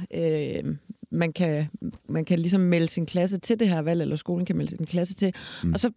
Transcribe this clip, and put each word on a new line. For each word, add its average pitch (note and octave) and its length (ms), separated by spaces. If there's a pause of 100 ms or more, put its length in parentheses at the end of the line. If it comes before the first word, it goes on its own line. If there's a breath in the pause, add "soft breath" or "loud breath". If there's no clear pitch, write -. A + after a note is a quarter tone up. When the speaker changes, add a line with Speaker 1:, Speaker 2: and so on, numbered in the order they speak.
(140)
Speaker 1:
Øh, D#3 640 (380)
man E3 200
kan, D3+ 360 (400)
man D#3+ 160
kan F3 140
ligesom F3+ 220
melde E3+ 260
sin E3 180
klasse F3+ 320
til A3+ 220
det A3+ 100
her E3+ 120
valg, E3+ 200
eller D3+ 140
skolen F3 300
kan E3+ 120
melde D#3 200
sin E3 80
klasse F3 300
til. F#3+ 180 (300 loud breath)
Speaker 2:
Mm. E2+ 100
Speaker 1:
Og - 60
så A#3+ 180